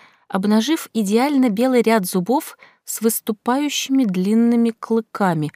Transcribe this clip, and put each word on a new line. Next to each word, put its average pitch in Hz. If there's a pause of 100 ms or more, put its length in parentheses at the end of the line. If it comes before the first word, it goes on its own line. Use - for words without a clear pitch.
(260)
обнажив 214
идеально 247
белый 240
ряд 220
зубов - (260)
с -
выступающими 262
длинными 226
клыками. 185